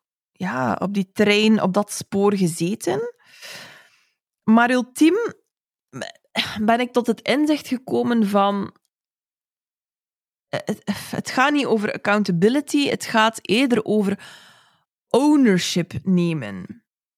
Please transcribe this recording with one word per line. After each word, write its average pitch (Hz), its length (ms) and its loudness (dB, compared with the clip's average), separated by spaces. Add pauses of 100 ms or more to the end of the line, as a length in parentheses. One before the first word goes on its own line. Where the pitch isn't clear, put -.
(320)
ja, 226 420 -4
op 196 200 -4
die 196 180 -2
trein, 214 500 4
op 190 120 0
dat 208 180 -2
spoor 202 440 -2
gezeten. 202 800 -2 (1300)
Maar 233 260 4
ultiem 262 460 2 (1500)
ben 226 180 2
ik 247 120 -4
tot 240 160 0
het 220 140 -2
inzicht 294 460 0
gekomen 240 600 -2
van, 202 480 0 (1700)
eh, - 160 -6
het, 208 160 -6 (300)
het - 180 -6
gaat 269 220 2
niet 285 140 0
over 214 280 -2
accountability, 214 920 0
het - 180 -4
gaat 220 360 0
eerder 233 440 0
over 202 340 0 (880)
ownership 240 840 2 (100)
nemen. 156 840 -4 (320)